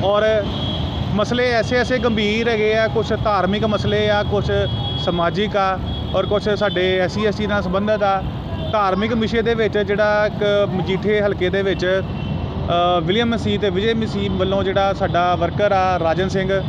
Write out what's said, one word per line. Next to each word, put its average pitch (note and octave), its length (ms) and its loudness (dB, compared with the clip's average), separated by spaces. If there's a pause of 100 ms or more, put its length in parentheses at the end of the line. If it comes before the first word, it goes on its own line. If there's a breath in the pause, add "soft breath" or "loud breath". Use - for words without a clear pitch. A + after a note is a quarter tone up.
ਔਰ G#3 400 2 (680)
ਮਸਲੇ A#3+ 360 0
ਐਸੇ A#3 260 0
ਐਸੇ B3 220 2
ਗੰਭੀਰ A3 500 0
ਹੈਗੇ G#3+ 300 2
ਆ, A3 100 2
ਕੁਛ A3 240 0 (120)
ਧਾਰਮਿਕ G3+ 400 0
ਮਸਲੇ G#3 460 0
ਆ, G#3 120 2
ਕੁਛ G3+ 280 0 (480)
ਸਮਾਜਿਕ F3 580 -2
ਆ F#3+ 220 0 (360)
ਔਰ F#3+ 120 0
ਕੁਛ G3+ 220 0
ਸਾਡੇ F#3 500 0
ਐਸ F3+ 140 0
ਸੀ, G#3 140 -2
ਐਸ G3 100 0
ਟੀ G#3 100 -2
ਨਾਲ G3+ 160 0
ਸੰਬੰਧਿਤ G3+ 400 0
ਆ। F#3+ 200 2 (500)
ਧਾਰਮਿਕ G#3 400 0
ਵਿਸ਼ੇ A3 300 0
ਦੇ A#3 120 2
ਵਿੱਚ A3 240 0
ਜਿਹੜਾ G#3 480 2
ਇੱਕ G#3 480 2
ਮਜੀਠੇ F#3+ 460 0
ਹਲਕੇ F#3 300 0
ਦੇ G3 120 0
ਵਿੱਚ, F#3 400 0
ਅ, - 1000 0
ਵਿਲੀਅਮ G3+ 280 0
ਮਸੀਹ G#3 300 -2
ਤੇ G3+ 120 0
ਵਿਜੇ G3+ 240 0
ਮਸੀਹ G3+ 360 -2
ਵੱਲੋਂ F#3+ 340 0
ਜਿਹੜਾ G3 280 0
ਸਾਡਾ F3+ 420 0
ਵਰਕਰ E3+ 380 0
ਆ F#3 260 2
ਰਾਜਨ E3 300 0
ਸਿੰਘ F#3+ 400 0